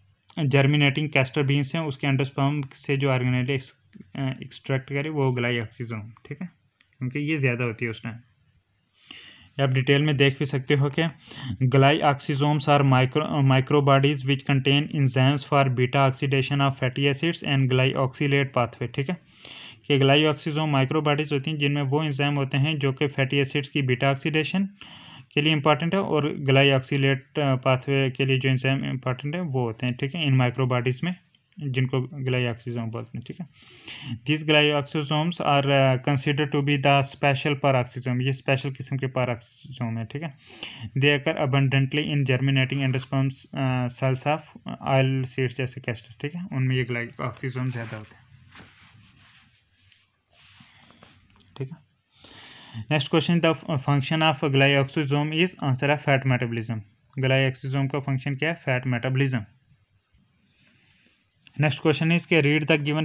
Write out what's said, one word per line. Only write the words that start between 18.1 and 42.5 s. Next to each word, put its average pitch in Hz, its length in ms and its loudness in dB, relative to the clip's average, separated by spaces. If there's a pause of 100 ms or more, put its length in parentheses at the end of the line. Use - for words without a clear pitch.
pathway, 117 360 -4
ठीक 139 160 -4
है, 175 60 -6 (720)
कि 143 120 2
glyoxysome 151 720 2
माइक्रोबॉडीज 147 640 0
होती 139 180 -2
हैं 156 80 -6
जिनमें 143 240 0
वो 143 220 0
एंजाइम 143 300 -2
होते 139 240 -2
हैं 151 200 0
जो 135 140 0
कि 147 140 -2
फैटी 139 300 -2
एसिड्स 139 320 0
की 143 140 -2
बीटा 131 280 2
ऑक्सीडेशन 156 580 -2 (640)
के 147 60 0
लिए 156 120 4
इंपॉर्टेंट 151 420 2
है 196 60 2
और 151 380 0
glyoxylate, 135 1000 2
अ, 139 180 0
पाथवे 131 540 0
के 131 140 -2
लिए 131 140 2
जो 135 100 0
एंजाइम 135 360 0
इंपॉर्टेंट 135 500 -4
है 180 60 -6
वो 131 240 -2
होते 117 220 -4
हैं, 123 100 -4
ठीक 139 180 -6
है, 160 120 -4
इन 135 80 2
माइक्रोबॉडीज 127 720 0
में 180 120 -4 (440)
जिनको 131 380 -2
glyoxysome 123 920 -4
बोलते 117 260 -10
हैं, 117 80 -12
ठीक - 140 -14
है। 165 60 -12 (840)
These 156 200 -2
glyoxysomes 151 880 0
are, 143 260 2
अ, 135 300 4
considered 139 580 -2
to 147 80 0
be 143 240 0
the 143 160 6 (140)
special 143 380 0 (100)
peroxisome, 127 580 0
ये 135 100 -2
स्पेशल 135 380 -2
किस्म 135 260 -8
के 135 100 -4
peroxisome 123 920 -6
है, 113 60 -8
ठीक 143 180 -10
है। 160 120 -10 (640)
They 143 220 4
occur 160 180 -2 (100)
abundantly 139 640 0
in 143 120 0
germinating 135 640 2